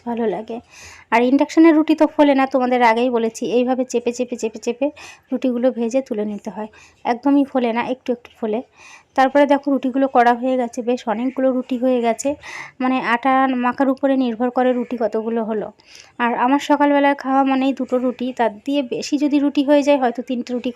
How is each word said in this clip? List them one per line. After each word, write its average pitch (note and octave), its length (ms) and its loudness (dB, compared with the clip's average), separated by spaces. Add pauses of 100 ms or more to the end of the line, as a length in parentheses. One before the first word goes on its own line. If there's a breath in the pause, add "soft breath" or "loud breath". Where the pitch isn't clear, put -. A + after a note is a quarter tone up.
ভালো A#3 220 -4
লাগে। G#3+ 320 -6 (520 loud breath)
আর A3+ 120 2
ইন্ডাকশানের D4 520 6
রুটি D#4 200 2
তো D#4 120 4
ফোলে D4 280 4
না, C4+ 120 2
তোমাদের B3+ 360 0
আগেই A#3 280 4
বলেছি। A3+ 400 -2
এইভাবে B3 340 0
চেপে A#3+ 280 -4
চেপে, B3 240 -6
চেপে A3 220 -8
চেপে A#3+ 280 -4 (400 loud breath)
রুটিগুলো B3 440 -2
ভেজে A#3 320 -2
তুলে G#3 220 -6
নিতে G#3 260 -10
হয়, G#3 180 -10 (360 soft breath)
একদমই C#4 400 2
ফোলে B3 280 -2
না, A#3 160 -2
একটু B3+ 240 -8
একটু - 220 -10
ফোলে। A3 260 -4 (540 loud breath)
তারপরে C4+ 320 4
দেখো C#4 240 2
রুটিগুলো C4+ 380 0
করা A#3+ 260 4
হয়ে B3+ 220 -2
গেছে, A#3+ 260 -4
বেশ B3 240 -2
অনেকগুলো B3+ 460 -2
রুটি B3+ 260 -4
হয়ে B3+ 220 0
গেছে। A#3 280 -2 (500 loud breath)
মানে C4 180 0 (100)
আটা A#3+ 260 0 (240)
মাখার B3 320 -2
উপরে C4+ 280 0
নির্ভর B3 340 -2
করে B3+ 220 0
রুটি A#3+ 260 -6
কতগুলো A3+ 460 -4
হলো। G#3+ 240 -6 (500 loud breath)
আর A#3+ 160 0
আমার B3+ 260 0
সকালবেলায় C#4+ 560 2
খাওয়া C4+ 280 0
মানেই C4+ 280 0
দুটো B3+ 260 -4
রুটি, B3 340 -4
তার A3+ 200 -2 (100)
দিয়ে C#4+ 200 -2
বেশি - 360 -6
যদি C#4+ 200 0
রুটি C#4+ 260 0
হয়ে C#4+ 180 4
যায় C#4+ 160 2
হয়তো C4 240 -2
তিনটে A#3+ 300 -8
রুটি B3 240 -6